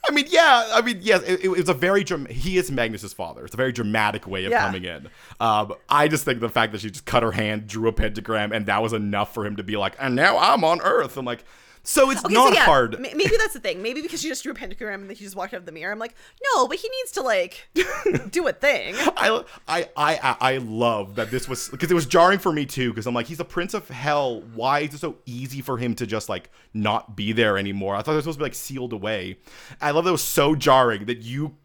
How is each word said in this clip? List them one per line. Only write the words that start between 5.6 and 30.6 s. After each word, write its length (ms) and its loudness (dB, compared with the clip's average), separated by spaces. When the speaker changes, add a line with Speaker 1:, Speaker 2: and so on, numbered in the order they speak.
Speaker 1:
I 220 4
just 160 -2
think 160 -2
the 80 -2
fact 240 0
that 80 -8
she 80 -8
just 160 -14
cut 180 2
her 80 0
hand, 360 -4
drew 200 -2
a 60 2
pentagram, 580 -2
and 140 -2
that 180 2
was 80 0
enough 420 -2
for 120 -4
him 100 -6
to 80 -8
be 140 -4
like, 220 -2
"And 140 -2
now 240 4
I'm 280 4
on 160 4
Earth." 340 0
I'm 80 -8
like, 220 -6
so 260 4
it's 120 -2
Speaker 2:
Okay, 100 0
Speaker 1:
not 160 8
Speaker 2:
so 40 6
yeah, 100 6
Speaker 1:
hard. 340 6
Speaker 2:
ma-, 160 -8
maybe 240 2
that's 160 2
the 60 -12
thing. 220 -6
Maybe 200 -6
because 200 -8
she 80 -6
just 140 -6
drew 100 -8
a 20 -10
pentagram 460 -10
and 80 -16
then 80 -14
he 80 -18
just 100 -16
walked 180 -8
out 60 -10
of 60 -16
the 80 -14
mirror. 180 -8
I'm 80 -8
like, 160 -10
"No, 100 6
but 120 -4
he 100 -8
needs 240 -8
to, 100 -4
like, 460 -2
Speaker 1:
<laughs> 320 -2
Speaker 2:
do 160 -2
a 60 0
thing." 440 0
Speaker 1:
I, 460 0
I, 300 -2
I, 160 2
I, 140 0
I 60 0
love 560 -2
that 140 -4
this 200 -4
was, 180 -6
'cause 240 -4
it 20 6
was 120 2
jarring 340 6
for 140 0
me 120 -2
too, 280 -2
'cause 120 -8
I'm 80 -4
like, 140 -2
"He's 140 -12
a 40 -4
prince 280 -6
of 160 -8
hell. 520 -2
Why 240 0
is 140 -4
it 60 -18
so 260 -8
easy 340 -10
for 180 -4
him 180 -2
to 120 -6
just, 220 -4
like, 200 -8
not 440 -2
be 160 -2
there 240 4
anymore?" 400 -2
I 40 -2
thought 120 -2
it 20 2
was 80 0
supposed 160 -8
to 40 -2
be, 20 -2
like, 100 -8
sealed 380 -8
away. 460 -6
I 100 0
love 140 2
that 40 4
it 40 4
was 100 0
so 320 4
jarring 520 4